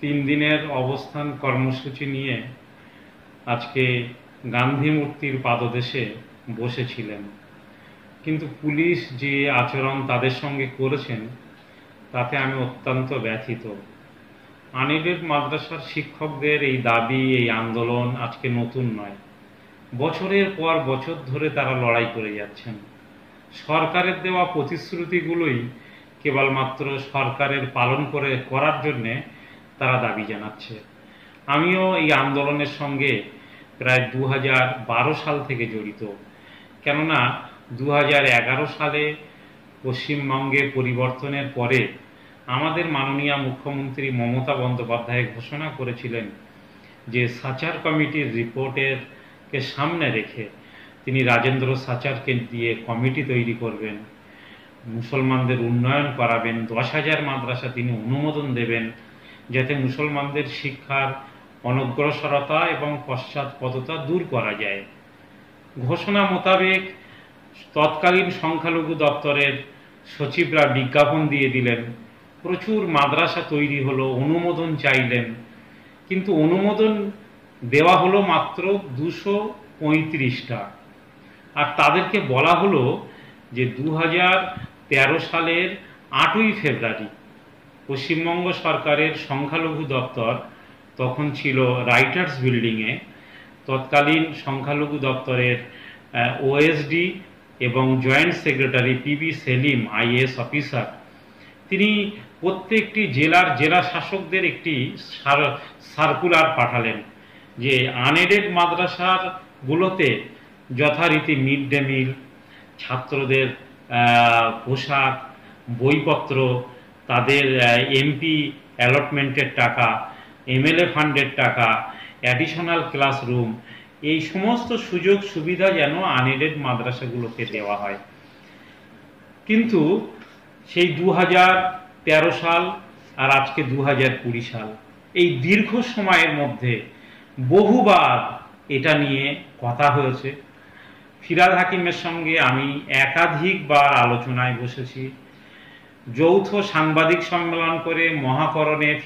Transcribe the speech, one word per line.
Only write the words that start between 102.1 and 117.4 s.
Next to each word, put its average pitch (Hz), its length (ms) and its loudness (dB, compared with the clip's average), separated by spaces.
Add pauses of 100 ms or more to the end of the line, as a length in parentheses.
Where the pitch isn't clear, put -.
প্রত্যেকটি 208 640 0
জেলার 156 500 4
জেলা 156 260 4
শাসকদের 185 600 -4
একটি 147 540 -4
সার-, 143 580 0 (400)
সার্কুলার 156 600 4
পাঠালেন 113 460 0 (560)
যে 127 300 2
আনএডেড 175 640 2
মাদ্রাসারগুলোতে 180 1900 0 (380)
যথারীতি 151 600 2
মিড 135 320 0
ডে 143 120 2
মিল, 131 320 0 (640)
ছাত্রদের, 131 720 0
আহ, 120 1000 4 (140)
পোশাক, 135 500 0 (560)
বইপত্র, 131 920 0 (440)
তাদের, 131 540 4